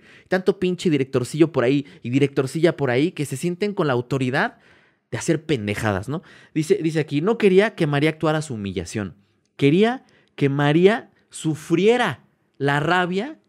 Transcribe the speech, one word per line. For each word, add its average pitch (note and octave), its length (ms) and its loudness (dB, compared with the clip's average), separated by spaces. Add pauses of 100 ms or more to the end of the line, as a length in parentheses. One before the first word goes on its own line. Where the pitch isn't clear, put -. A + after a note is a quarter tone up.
(260)
tanto F#3 320 0
pinche F3+ 320 0
directorcillo D3 640 0
por B2+ 100 0
ahí C#3 240 0 (160)
y A#2+ 80 -8
directorcilla C#3 640 0
por C#3 140 -2
ahí C#3+ 220 0
que D3+ 120 -6
se C3+ 120 -8
sienten F3 360 -4
con G3 140 -2
la C#3 60 0
autoridad C3 680 -2 (540)
de A#2+ 60 -6
hacer D#3 260 -2
pendejadas, G#2 640 -2
¿no? D#3 140 -6 (320)
Dice, D#3 280 0
dice D#3+ 160 -2
aquí, C#3+ 220 -2
"No A3 180 -2
quería G#3 380 4
que E3 100 0
María D3 240 2
actuara D#3 320 -2
su C#3 120 -8
humillación. G2 600 -6 (440)
Quería G3+ 480 2 (280)
que C#3+ 140 0
María D3 640 2 (180)
sufriera F3+ 960 0 (320)
la C#3+ 240 0
rabia F3+ 580 -2 (100)